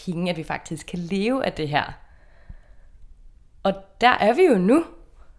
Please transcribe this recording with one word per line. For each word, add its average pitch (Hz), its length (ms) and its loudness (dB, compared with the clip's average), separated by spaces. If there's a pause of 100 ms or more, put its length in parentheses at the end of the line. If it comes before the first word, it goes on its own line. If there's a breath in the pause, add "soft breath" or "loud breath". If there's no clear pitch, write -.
penge, 175 260 -4
at 156 60 -4
vi 160 60 -10
faktisk - 440 -10
kan 180 120 -10
leve 196 460 -2
af - 80 -2
det 151 160 -6
her. 143 140 0 (1800 soft breath)
Og 196 100 0 (280)
der 240 80 6
er 208 240 4
vi 320 80 2 (100)
jo 208 60 4
nu. 240 260 4 (560)